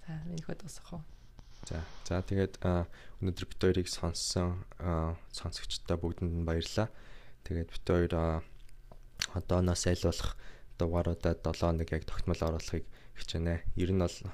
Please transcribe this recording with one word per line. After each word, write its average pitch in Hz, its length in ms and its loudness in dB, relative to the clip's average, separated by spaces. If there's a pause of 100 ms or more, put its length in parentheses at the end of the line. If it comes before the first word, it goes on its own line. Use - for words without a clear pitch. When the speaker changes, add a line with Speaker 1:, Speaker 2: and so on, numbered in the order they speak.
Speaker 1:
За, 160 240 -8
минийхөө 170 320 -6
дуусгах - 360 -12
уу? 165 80 -8 (680)
Speaker 2:
За, 80 120 -4 (240)
за, 92 160 2
тэгээд, 98 440 2
а, 87 200 4 (360)
өнөөдөр 92 240 -2
бид - 160 -6
хоёрыг 90 280 6
сонссон, 90 760 0 (160)
а, 82 320 2 (160)
сонсогчдод - 720 -2
бүгдэнд 87 400 0
нь 82 80 0
баярлалаа. 85 400 2 (560)
Тэгээд 85 240 -2
бид - 160 -4
хоёр, 87 320 6
а, 80 240 2 (960)
одооноос 90 480 4
аль 90 160 4
болох - 320 2 (480)
дугааруудад 85 640 2
долоо 85 240 2
хоног 82 220 2
яг 80 140 0
тогтмол - 360 2
оруулахыг 80 440 0 (280)
хичээнэ. 82 480 0 (160)
Ер 92 160 4
нь 95 80 6
бол 87 160 2 (160)